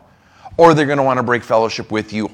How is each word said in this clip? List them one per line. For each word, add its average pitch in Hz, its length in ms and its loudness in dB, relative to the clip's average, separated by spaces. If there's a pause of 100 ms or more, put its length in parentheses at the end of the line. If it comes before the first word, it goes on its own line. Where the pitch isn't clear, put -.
(560)
Or 165 180 6
they're 147 120 0
gonna 143 160 -2
wanna 127 200 0
break 120 200 -2
fellowship 113 480 -2
with 107 220 -6
you 104 220 -6